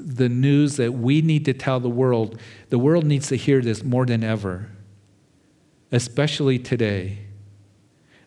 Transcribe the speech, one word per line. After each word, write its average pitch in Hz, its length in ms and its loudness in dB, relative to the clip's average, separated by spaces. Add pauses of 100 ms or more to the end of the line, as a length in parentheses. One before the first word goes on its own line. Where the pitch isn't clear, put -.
(160)
the 123 140 2
news 143 480 2
that 120 160 0
we 131 280 2
need 156 240 2
to 135 80 0
tell 131 260 -2
the 123 100 -2
world. 120 500 0 (300)
The - 80 0
world 156 260 2
needs 143 260 0
to 139 60 -2
hear 131 260 2
this 110 220 -2
more 127 220 0
than 117 180 0
ever, 101 460 -4 (1200)
especially 135 680 0
today. 101 580 -2 (1080)